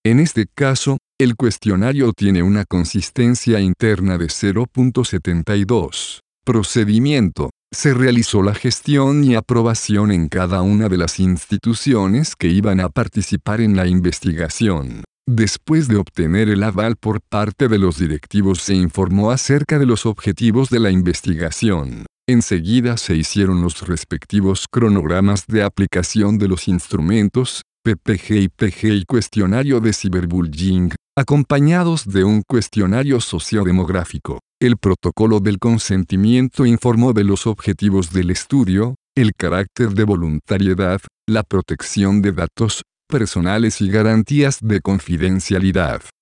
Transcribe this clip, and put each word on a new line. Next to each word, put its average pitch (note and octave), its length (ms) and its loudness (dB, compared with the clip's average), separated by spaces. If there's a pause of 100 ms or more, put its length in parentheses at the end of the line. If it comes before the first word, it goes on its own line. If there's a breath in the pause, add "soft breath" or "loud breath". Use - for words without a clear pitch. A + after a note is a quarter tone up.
En A#2 160 4
este A2+ 340 0
caso, C3+ 440 -2 (200)
el A#2+ 180 2
cuestionario A2+ 760 0
tiene G2 300 2
una G2+ 240 2
consistencia A2 920 0
interna F#2+ 580 0
de E2+ 100 -2
cero G#2 420 -2
punto B2 340 0
setenta F2 520 -2
y G2+ 80 0
dos. F#2+ 560 -4 (240)
Procedimiento. A2 1040 0 (260)
Se C#3 200 0
realizó A#2+ 480 2
la G2+ 120 2
gestión C#3 720 0
y C3 100 4
aprobación A2 800 0
en E2 160 0
cada F#2 320 -2
una G#2 300 2
de F#2 80 2
las E2+ 200 -2
instituciones G#2 1200 0
que F2+ 120 -2
iban F#2+ 320 2
a F2+ 100 -4
participar G#2 720 -4
en G#2+ 140 2
la F#2 100 2
investigación. E2+ 1160 -2 (220)
Después B2+ 640 0
de G#2+ 80 2
obtener F#2+ 540 0
el G2+ 140 2
aval G#2+ 320 -2
por - 260 -6
parte G#2+ 460 -4
de A2 100 2
los F2+ 200 0
directivos F2 640 -2
se G2 140 -2
informó F#2+ 560 0
acerca C#3+ 480 0
de C#3 80 2
los A#2 180 0
objetivos A2+ 640 0
de A#2+ 120 0
la G#2+ 100 2
investigación. F2 1120 -2 (240)
Enseguida A#2 680 0
se - 180 -2
hicieron F2+ 460 0
los F2 260 -4
respectivos F#2 800 -2
cronogramas G2+ 760 0
de G#2+ 160 0
aplicación G2+ 760 -2
de G2+ 120 0
los F#2 200 -2
instrumentos, G2 920 -2 (200)
P G#2+ 140 0
P G#2 220 -2
G G#2 240 0
y F#2+ 60 2
P G#2 220 -2
G G#2+ 300 0
y F2+ 60 -6
cuestionario A#2 720 0
de A2 140 0
ciberbullying, F2+ 1000 -2 (240)
acompañados D3 920 0
de F#2+ 180 2
un G#2+ 220 2
cuestionario A#2+ 720 0
sociodemográfico. F2+ 1200 -4 (200)
El B2 160 4
protocolo G#2 640 0
del G2 180 0
consentimiento A2+ 1080 0
informó A#2+ 460 2
de G#2+ 120 2
los G2 240 0
objetivos G2 640 0
del F2+ 180 0
estudio, A2 640 0 (220)
el A2 200 2
carácter G2 540 -2
de G2+ 140 0
voluntariedad, F#2 960 0 (280)
la A2 140 0
protección G2 800 0
de G2+ 80 2
datos F2 520 -4 (260)
personales A2 720 -2
y G2 100 0
garantías A2 720 2
de G#2+ 180 0
confidencialidad, F#2 1200 0 (220)